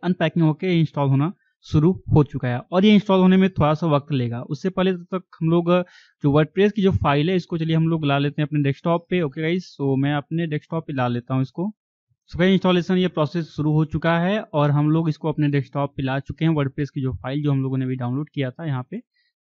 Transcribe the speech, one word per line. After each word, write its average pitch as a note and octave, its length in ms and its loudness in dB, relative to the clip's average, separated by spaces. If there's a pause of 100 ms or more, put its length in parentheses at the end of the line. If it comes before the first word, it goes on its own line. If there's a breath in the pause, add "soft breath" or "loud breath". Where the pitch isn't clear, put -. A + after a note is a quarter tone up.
अनपैकिंग E3 420 0
होके E3+ 340 0
इंस्टॉल C#3+ 300 0
होना C#3 240 2 (320)
शुरू D#3 260 2 (220)
हो D3+ 100 6
चुका C3 240 -4
है। B2 120 -2 (120)
और F#3 140 2
ये G#3+ 80 8
इंस्टॉल G3 260 4
होने F#3 180 6
में F#3+ 120 4
थोड़ा D3+ 240 2
सा D#3 140 -2
वक्त D3 240 0
लेगा, A#2+ 320 -4
उससे D#3+ 260 -6
पहले F#3 240 0
तब F3 200 -10
तक F#3 100 -6 (180)
हम D#3+ 80 0
लोग E3+ 200 2 (540 soft breath)
जो D3 80 2
WordPress D#3 400 2
की G#3 100 -4
जो F#3+ 120 2
फाइल D3 360 0
है F#3+ 60 0
इसको F3 220 -4
चलिए D#3+ 180 -2
हम D#3+ 120 2
लोग D#3+ 180 -2
ला C#3 120 2
लेते C#3+ 240 -2
हैं D3 60 0
अपने D3 160 -2
डेस्कटॉप E3+ 460 -2
पे। F3+ 120 -2
ओके D#3 200 -6
गाइस, F3 400 -4
so C3+ 160 0
मैं C#3+ 160 0
अपने D#3+ 340 -4
डेस्कटॉप D#3+ 400 -8
पे E3 60 -10
ला B2+ 140 -2
लेता A#2+ 260 -4
हूँ C3 80 0
इसको। E3 280 -6 (640)
So C#3+ 80 -10
गाइस, F#3 140 4
इंस्टॉलेशन F#3 440 2
ये F#3 120 0
प्रोसेस D#3+ 400 -4
शुरू D#3 240 -2
हो D3+ 120 2
चुका E3 340 -2
है F#3+ 220 0
और D3 300 0
हम D3 180 2
लोग D#3+ 200 0
इसको D3+ 200 -4
अपने D3+ 200 0
डेस्कटॉप C#3+ 480 -4
पे C#3 60 -6
ला C3 160 -2
चुके D3 260 -6
हैं, D#3+ 60 4
WordPress C#3+ 380 -2
की D3 120 -8
जो C3 120 -2
फाइल C#3 300 -6
जो D3 80 0
हम C3+ 120 0
लोगों C3 140 -4
ने C3 80 -2
अभी B2+ 100 -4
डाउनलोड B2+ 340 -6
किया C3+ 220 -6
था E3+ 140 -14
यहाँ C3 260 -6
पे, G3 80 -10 (420)